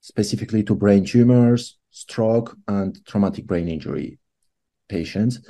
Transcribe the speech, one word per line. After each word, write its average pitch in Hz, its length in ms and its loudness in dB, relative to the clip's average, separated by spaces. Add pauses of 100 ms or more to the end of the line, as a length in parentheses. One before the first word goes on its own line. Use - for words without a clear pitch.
specifically 107 640 -4
to 104 100 0
brain 101 300 4
tumors, 120 720 2 (120)
stroke, 113 680 -4 (100)
and 98 380 -4
traumatic - 420 -2
brain 85 220 -2
injury 73 500 -8 (720)
patients. 101 600 -4